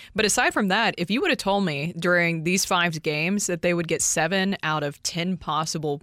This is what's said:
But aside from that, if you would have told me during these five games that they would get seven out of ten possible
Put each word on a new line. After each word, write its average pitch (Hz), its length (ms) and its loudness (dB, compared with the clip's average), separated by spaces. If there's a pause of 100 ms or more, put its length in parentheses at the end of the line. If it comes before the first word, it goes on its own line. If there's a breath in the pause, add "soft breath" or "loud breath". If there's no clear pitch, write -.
(140 loud breath)
But 214 100 2
aside 247 300 2
from 214 140 2
that, 202 300 2
if 175 120 -4
you 233 100 2
would 370 100 2
have 247 80 2
told 196 260 0
me 156 340 -2
during 170 460 2
these 180 200 2
five 175 380 0
games 160 460 0
that 175 140 -2
they 175 120 2
would 170 120 -2
get 165 160 -2
seven 190 600 0
out 151 200 -2
of 143 200 -6
ten 175 340 -4
possible 156 680 -2